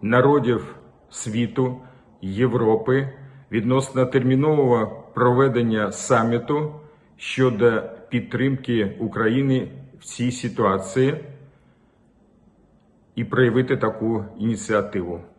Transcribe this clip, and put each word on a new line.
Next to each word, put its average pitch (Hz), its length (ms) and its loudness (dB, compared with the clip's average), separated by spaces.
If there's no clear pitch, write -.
народів 123 720 2
світу, 120 640 -4
Європи 110 880 0
відносно 127 560 0
термінового 131 960 2
проведення 120 760 2
саміту 120 840 0
щодо 117 680 2
підтримки 120 920 -2
України 117 680 0
в - 40 -20
цій - 280 -4
ситуації 120 920 0
і 123 100 -4
проявити 123 520 2
таку 110 480 -2
ініціативу. 101 840 -2